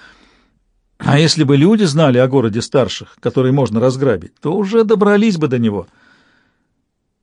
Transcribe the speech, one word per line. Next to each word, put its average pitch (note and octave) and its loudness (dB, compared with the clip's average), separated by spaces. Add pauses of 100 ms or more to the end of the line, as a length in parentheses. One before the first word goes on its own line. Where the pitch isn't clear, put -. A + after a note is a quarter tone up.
(1040)
«А C#3 2
если D#3 0
бы C#3 2
люди G#3 2
знали D3 2
о B2+ 2
городе A#2 0
старших, - -4
который B2+ -2
можно A#2 -2
разграбить, B2+ -2
то D#3 -6
уже G#3+ 0
добрались G#3 2
бы D3+ -2
до B2+ -2
него. G2+ -4 (1400)